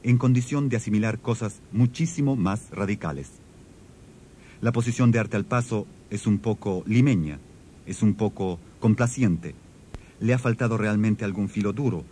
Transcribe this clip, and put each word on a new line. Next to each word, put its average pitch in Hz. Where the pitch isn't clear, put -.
en 123
condición 127
de 117
asimilar 107
cosas 113
muchísimo 135
más 98
radicales. 92
La 117
posición 120
de 117
Arte 110
al 101
Paso 117
es -
un 104
poco 101
limeña, 107
es 92
un 104
poco 98
complaciente. 110
Le 113
ha 127
faltado 117
realmente 107
algún 98
filo 104
duro 110